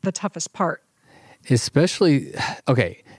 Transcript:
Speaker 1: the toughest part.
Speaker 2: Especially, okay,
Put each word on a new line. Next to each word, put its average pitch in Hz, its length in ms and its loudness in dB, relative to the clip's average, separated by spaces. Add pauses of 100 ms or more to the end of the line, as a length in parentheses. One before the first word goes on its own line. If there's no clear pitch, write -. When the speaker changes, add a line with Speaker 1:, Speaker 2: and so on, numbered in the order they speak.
Speaker 1:
the 190 80 -2
toughest - 420 -8
part. 165 280 -2 (680)
Speaker 2:
Especially, 147 840 2 (340)
okay, 117 340 0 (180)